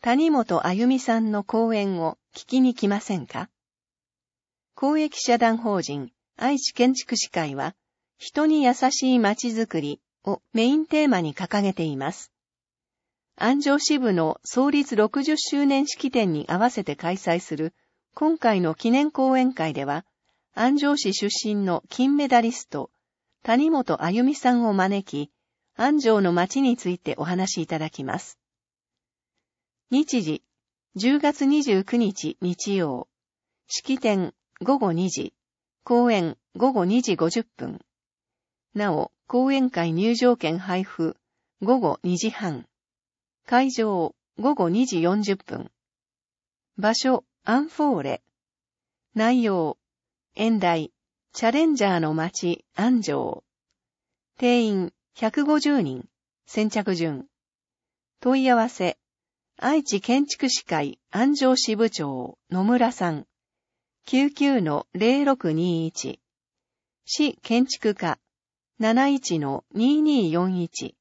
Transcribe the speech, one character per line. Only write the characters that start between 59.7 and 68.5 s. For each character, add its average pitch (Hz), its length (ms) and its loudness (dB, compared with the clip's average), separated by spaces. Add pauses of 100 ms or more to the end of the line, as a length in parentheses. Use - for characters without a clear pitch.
知 208 180 -2
建 269 260 2
築 285 220 -4
士 - 160 -2
会 151 360 -4 (100)
安 269 260 2
城 262 200 4
支 226 200 0
部 220 140 2
長、 135 480 -8 (120)
野 185 120 0
村 240 300 4
さ 180 180 -2
ん。 151 160 -6 (800)
九 277 240 2
九 277 320 2
の 151 320 -2
零 247 300 2
六 262 280 0
二 165 340 0
一。 - 340 -10 (840)
市 - 380 -2
建 240 240 2
築 214 280 -2
課、 170 240 -6 (600)